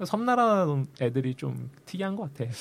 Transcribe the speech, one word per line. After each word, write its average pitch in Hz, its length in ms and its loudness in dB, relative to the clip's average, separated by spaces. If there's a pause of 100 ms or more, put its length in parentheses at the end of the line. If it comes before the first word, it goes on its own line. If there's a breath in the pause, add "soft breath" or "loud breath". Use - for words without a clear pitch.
섬나라 226 600 4 (360)
애들이 127 340 0
좀 127 340 -6 (160)
특이한 190 300 -4
것 180 180 -8
같아. 117 160 -4 (120)